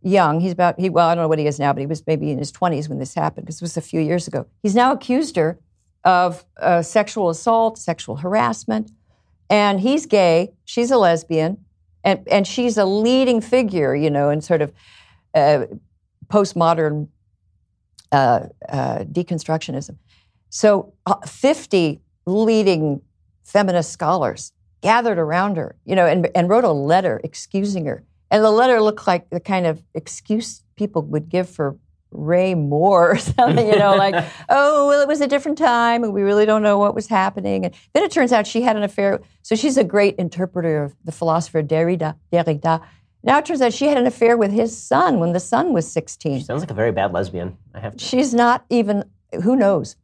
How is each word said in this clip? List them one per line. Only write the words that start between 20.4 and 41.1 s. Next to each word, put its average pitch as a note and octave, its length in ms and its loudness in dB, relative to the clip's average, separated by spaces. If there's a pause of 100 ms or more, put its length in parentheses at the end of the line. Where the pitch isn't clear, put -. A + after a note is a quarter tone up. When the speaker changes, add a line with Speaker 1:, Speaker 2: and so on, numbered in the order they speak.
Speaker 1:
So, - 440 0 (120)
uh, G3 100 -2 (100)
fifty F3+ 760 -2 (240)
leading F#3+ 760 0 (420)
feminist F#3 480 0
scholars D#3 600 -4 (280)
gathered A3 360 2
around E3+ 400 -2
her, C#3 180 -8 (100)
you F#3+ 100 -2
know, F#3 100 4
and, E3+ 300 2
and F3+ 140 2
wrote A3+ 140 4
a G#3 80 2
letter D3+ 520 0
excusing F#3+ 640 -6
her. - 180 -8 (260)
And G#3+ 140 4
the A3 80 6
letter A#3 300 4
looked G#3+ 260 -2
like F3+ 220 -2
the F3 100 -6
kind F#3 260 -2
of D#3+ 180 -2 (100)
excuse - 680 -8 (120)
people G#3 280 -4
would D3+ 260 -6
give F3+ 200 -2
for C#3+ 280 -6 (340)
Ray F3+ 420 0
Moore E3+ 580 4
or G3+ 60 2
<laughs> - 0 -
something, A#3 500 2
you G#3+ 100 4
know, G3+ 180 4
like, G3 200 2
Speaker 2:
<laughs> - 340 -6
Speaker 1:
"Oh, C#4+ 380 4
well, C#4+ 140 4
it C#4 60 2
was D4 140 0
a C#4+ 60 0
different C#4+ 300 -2
time A#3 460 2
and G#3+ 100 -4
we G3 80 -2
really G3+ 240 4
don't G#3+ 160 2
know G#3 160 4
what G3+ 160 2
was G#3+ 140 -6
happening." G3 580 -2
And F3+ 80 -6 (200)
then E4 100 2
it F4+ 80 -2
turns B3+ 200 2
out G#3+ 140 2
she A3+ 160 -4
had A#3+ 140 2
an G#3 80 -4
affair. G3+ 380 -2 (200)
So - 140 -2
she's B3+ 220 0
a C4 60 4
great G3+ 340 2
interpreter E3+ 680 -4
of C#3 200 -10
the E3+ 80 -12